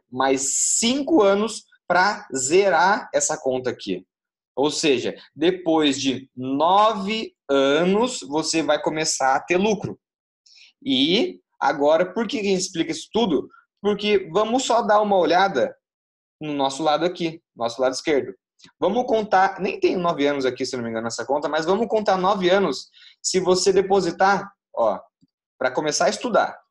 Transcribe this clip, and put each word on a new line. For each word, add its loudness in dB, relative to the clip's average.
mais 0
cinco 2
anos 0
pra 0
zerar 2
essa 0
conta -2
aqui. -8
Ou 0
seja, 0
depois 0
de -4
nove 0
anos, 2
você -2
vai 0
começar 0
a 0
ter 0
lucro. -2
E 0
agora, 2
por -4
que -6
a -4
gente 0
explica -4
isso -12
tudo? -2
Porque 0
vamos 0
só 2
dar 4
uma 2
olhada 2
no -8
nosso -2
lado 2
aqui, -6
nosso -6
lado 2
esquerdo. -2
Vamos 0
contar, 2
nem -4
tem 2
nove 0
anos 0
aqui, -4
se -6
não -6
me -6
engano, -6
nessa -8
conta, -2
mas -2
vamos 0
contar 0
nove 0
anos 0
se -2
você 2
depositar, 0
ó, 0
pra -2
começar -2
a 2
estudar. -2